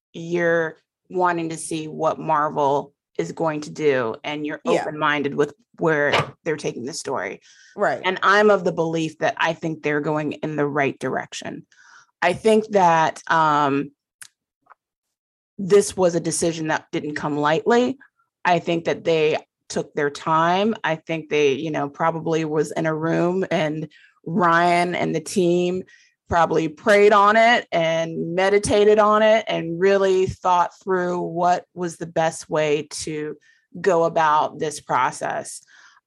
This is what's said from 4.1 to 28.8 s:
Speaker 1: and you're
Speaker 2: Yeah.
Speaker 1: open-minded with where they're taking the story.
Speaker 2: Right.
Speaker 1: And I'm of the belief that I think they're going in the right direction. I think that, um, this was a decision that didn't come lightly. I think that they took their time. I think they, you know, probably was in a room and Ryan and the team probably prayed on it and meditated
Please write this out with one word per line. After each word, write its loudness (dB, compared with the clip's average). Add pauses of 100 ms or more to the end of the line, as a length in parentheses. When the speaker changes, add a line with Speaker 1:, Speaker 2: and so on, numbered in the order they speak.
Speaker 1:
and -8
you're -10
Speaker 2:
Yeah. -2
Speaker 1:
open-minded -2
with -2 (260)
where 0 (320)
they're -4
taking -8
the -10
story. -8 (340)
Speaker 2:
Right. -2
Speaker 1:
And -4
I'm 4
of 4
the -2
belief -4
that 0
I 0
think -8
they're -2
going -4
in -8
the -2
right -2
direction. -8 (560)
I 2
think 2
that, 2
um, 2 (1700)
this 2
was 2
a -2
decision -2
that -2
didn't -6
come -6
lightly. 2 (460)
I 2
think -4
that -4
they 2 (300)
took -8
their -2
time. 0 (100)
I -2
think -8
they, 2
you -6
know, -4
probably -2
was -2
in -4
a -2
room -2
and -4 (380)
Ryan 2
and -4
the -4
team 0 (440)
probably 2
prayed 4
on 6
it 4
and -2
meditated 4